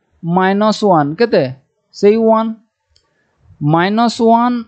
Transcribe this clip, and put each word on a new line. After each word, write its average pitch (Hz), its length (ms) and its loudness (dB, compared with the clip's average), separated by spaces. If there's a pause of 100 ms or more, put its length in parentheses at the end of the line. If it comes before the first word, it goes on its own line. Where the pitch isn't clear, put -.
(220)
minus 190 600 0
one 156 320 0
କେତେ? 226 280 0 (500)
ସେଇ 208 220 2
ୱାନ୍। 226 380 0 (1200)
ମାଇନସ୍ 214 460 0
ୱାନ୍ 233 480 0